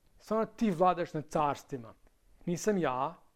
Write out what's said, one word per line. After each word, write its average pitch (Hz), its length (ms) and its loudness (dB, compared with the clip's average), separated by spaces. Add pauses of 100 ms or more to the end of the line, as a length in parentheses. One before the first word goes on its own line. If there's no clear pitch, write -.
(180)
stvarno 220 280 -2
ti 214 240 0
vladaš 175 440 2
nad 151 140 -6
carstvima. 135 680 -2 (520)
Nisam 180 320 0
ja, 143 360 -2 (220)